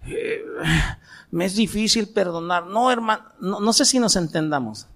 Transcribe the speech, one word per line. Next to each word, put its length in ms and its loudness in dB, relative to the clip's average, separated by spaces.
eh, 420 -6
me 160 -2
es 100 -2
difícil 520 0
perdonar. 580 -2
No, 240 2
hermano", 340 0
no, 200 -2
no 120 2
sé 140 4
si 120 4
nos 180 2
entendamos. 800 -2